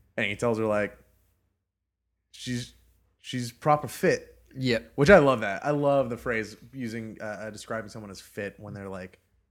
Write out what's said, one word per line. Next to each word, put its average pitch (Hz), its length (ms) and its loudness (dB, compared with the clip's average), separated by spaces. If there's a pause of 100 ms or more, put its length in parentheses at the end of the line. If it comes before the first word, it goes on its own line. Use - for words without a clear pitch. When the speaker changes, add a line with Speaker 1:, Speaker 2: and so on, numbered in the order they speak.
(160)
Speaker 1:
and 110 100 0
he 101 100 -4
tells 117 220 0
her, 110 60 0
like, 104 320 0 (1400)
she's, 123 360 -8 (460)
she's 123 320 -6
proper - 360 0
fit. - 480 0 (200)
Speaker 2:
Yep. 123 380 0
Speaker 1:
Which 143 160 6
I 196 80 12
love 135 220 6
that. 101 240 -4
I 147 60 0
love 139 380 2
the 117 80 -6
phrase 110 400 -4 (160)
using, 113 480 -8
uh, - 40 -12
uh, 107 260 -10
describing 104 400 -10
someone 107 200 -14
as 92 100 -16
fit 101 380 -10
when 104 160 -14
they're, 98 140 -12
like, 92 300 -12 (320)